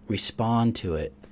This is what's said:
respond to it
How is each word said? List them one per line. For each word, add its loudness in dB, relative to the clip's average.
respond 0
to -4
it -4